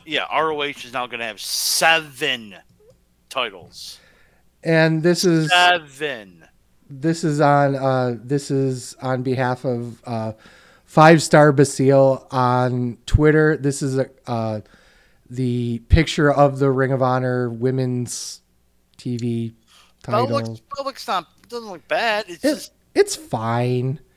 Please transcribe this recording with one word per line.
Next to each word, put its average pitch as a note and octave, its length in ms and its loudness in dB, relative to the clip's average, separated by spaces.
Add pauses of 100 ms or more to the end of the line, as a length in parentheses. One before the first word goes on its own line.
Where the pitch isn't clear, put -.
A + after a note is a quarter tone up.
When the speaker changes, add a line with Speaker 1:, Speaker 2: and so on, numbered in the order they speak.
Speaker 1:
yeah, C#3+ 180 -4
R D#3 280 -2
O D3 100 -6
H C#3+ 220 -10
is A#2+ 80 -18
now B2 140 -6
gonna A#2 180 -10
have G#2+ 160 -12
seven C#3 1120 -2 (760)
titles. G2 680 -10 (640)
Speaker 2:
And D#3+ 400 2
this F3 220 2
is D#3+ 260 2
Speaker 1:
Seven. C#3+ 920 -2 (440)
Speaker 2:
this D#3 360 -4
is D3+ 160 0
on, C#3+ 360 4
uh, C3 460 0
this C#3 280 -4
is C3+ 520 -4
on B2+ 200 -4
behalf B2+ 420 -2
of, A#2+ 420 -6
uh, A2+ 260 -6 (520)
Five D#3+ 380 8
Star D3+ 280 6
Basile C3+ 800 4
on B2 760 0
Twitter. D#3 500 4
This C#3 260 -4
is C3 160 -2
a, B2+ 100 -2 (180)
uh, A2+ 340 -4 (680)
the A#2+ 600 -4
picture D3+ 440 4
of C#3 260 2
the C#3 120 2
Ring C3 220 0
of C3 100 0
Honor B2+ 480 -2
Women's B2 920 -4 (540)
T B2 200 -8
V A#2 380 -6 (500)
Speaker 1:
That C3+ 80 -6
Speaker 2:
title. B2+ 160 2
Speaker 1:
looks, A2+ 320 -6 (160)
that C#5 80 -10
looks - 240 -12
not, F#3 180 -4 (160)
it - 60 -20
doesn't A#3 200 -14
look F3+ 200 -16
bad. G#3 400 -2
It's E3+ 160 -16
Speaker 2:
It, D4 100 2
Speaker 1:
just - 180 -14 (220)
Speaker 2:
it's G4+ 220 2
fine. B2 800 -4 (180)